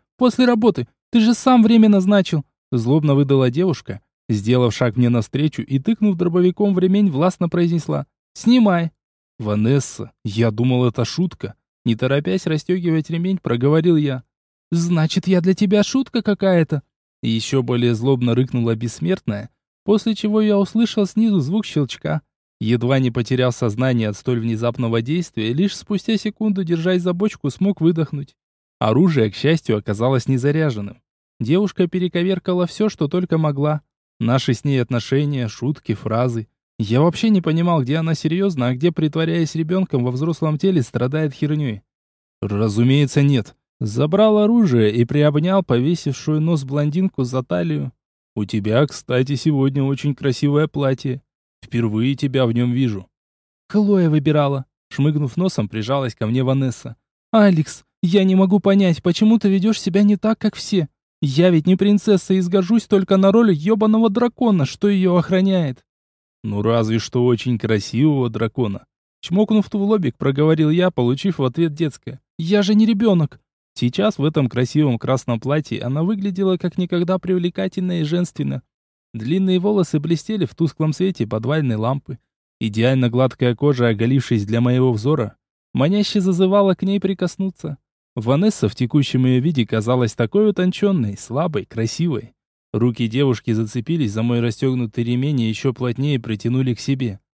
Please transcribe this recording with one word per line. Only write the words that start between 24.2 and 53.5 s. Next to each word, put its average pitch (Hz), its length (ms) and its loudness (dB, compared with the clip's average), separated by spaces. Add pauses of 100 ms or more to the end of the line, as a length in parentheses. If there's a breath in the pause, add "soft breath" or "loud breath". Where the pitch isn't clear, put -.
внезапного 117 600 -2
действия, 120 520 -4
лишь 190 220 -2
спустя 208 420 -4
секунду, 202 460 -4
держась 170 380 0
за 180 120 -2
бочку, 180 360 -4
смог 190 320 -2
выдохнуть. 160 540 -2 (440)
Оружие, 123 520 4
к - 40 -18
счастью, 147 420 0
оказалось 117 500 -2
незаряженным. 135 760 -2 (380)
Девушка 180 480 0
перековеркала 180 800 -2
все, 214 220 -2
что 156 180 -4
только 175 300 -2
могла. 151 440 0 (380)
Наши 123 340 2
с - 120 -4
ней 139 160 2
отношения, 135 680 -2
шутки, 120 460 -6
фразы. 113 560 -2 (280)
Я 113 240 0
вообще 175 280 2
не 196 120 4
понимал, 165 420 0
где 127 120 -2
она 160 200 -2
серьезно, 160 520 -2
а 127 60 0
где, 151 180 0
притворяясь 160 640 -2
ребенком 160 480 -2
во 123 80 -2
взрослом 156 460 -2
теле, 185 240 0
страдает 139 520 -2
херней. 147 500 -4 (580)
«Разумеется, 113 800 2
нет». 139 340 0 (260)
Забрал 156 580 2
оружие 185 540 4
и 120 120 2
приобнял 151 580 2
повесившую 151 800 -2
нос 156 240 0
блондинку 147 580 -2
за 127 200 -4
талию. 156 500 -4 (420)
«У 107 80 -4
тебя, 107 420 0
кстати, 131 500 -4
сегодня 139 480 0
очень 139 320 -2
красивое 143 520 0
платье. 135 540 -4 (420)
Впервые 117 520 -2
тебя 131 300 -2
в 117 60 0
нем 120 220 0
вижу». 117 340 -4 (600)